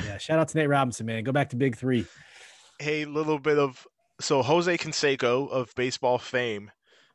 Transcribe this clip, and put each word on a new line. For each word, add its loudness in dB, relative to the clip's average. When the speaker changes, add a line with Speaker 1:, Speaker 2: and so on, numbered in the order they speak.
Speaker 1:
yeah, -8
shout 0
out 2
to -2
Nate 2
Robinson, 0
man. -4
Go -2
back 0
to -6
Big 2
Three. 0
Speaker 2:
Hey, -2
little -2
bit 2
of, 0
so 2
Jose 2
Canseco 0
of -4
baseball 0
fame. -4